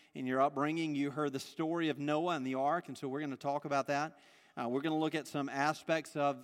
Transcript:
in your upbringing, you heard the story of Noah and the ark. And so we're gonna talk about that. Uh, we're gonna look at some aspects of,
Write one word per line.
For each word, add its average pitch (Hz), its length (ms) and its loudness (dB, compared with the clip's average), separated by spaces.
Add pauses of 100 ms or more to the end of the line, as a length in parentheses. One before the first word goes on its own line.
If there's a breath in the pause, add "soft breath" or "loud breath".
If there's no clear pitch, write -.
(160 loud breath)
in 135 100 -6
your 131 160 2
upbringing, 147 540 2
you 139 160 0
heard 143 220 0
the 131 80 -4
story 165 480 -2
of 139 100 -2
Noah 151 380 0
and 131 100 -4
the 131 80 -2
ark. 147 320 0
And 135 100 -10
so 139 120 -6
we're 139 100 -4
gonna 143 160 -4
talk 143 300 -2
about 143 220 2
that. 147 300 0 (420 loud breath)
Uh, 120 80 -2
we're 131 140 0
gonna 156 160 0
look 156 180 0
at 151 100 -2
some 139 220 -4
aspects 151 720 0
of, 143 260 2